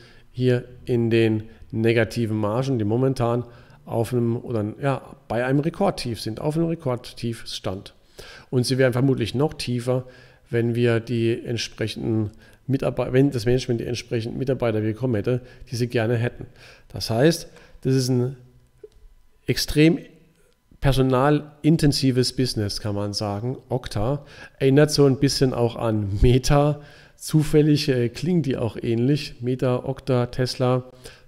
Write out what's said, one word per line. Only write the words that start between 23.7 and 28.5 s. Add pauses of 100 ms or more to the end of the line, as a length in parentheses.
erinnert
so
ein
bisschen
auch
an
Meta. (340)
Zufällig,
äh,
klingen
die